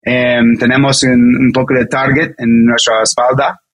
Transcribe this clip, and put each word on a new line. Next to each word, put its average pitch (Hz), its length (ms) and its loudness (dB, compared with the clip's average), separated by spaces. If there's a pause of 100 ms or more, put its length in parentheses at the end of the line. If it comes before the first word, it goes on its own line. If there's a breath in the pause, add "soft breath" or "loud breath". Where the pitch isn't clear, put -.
Em, 120 560 0
tenemos 135 460 0
un, 123 340 2
un 127 160 0
poco 131 220 -2
de 123 120 0
target 139 520 -2
en 117 260 2
nuestra 117 380 0
espalda. 131 580 -2 (140)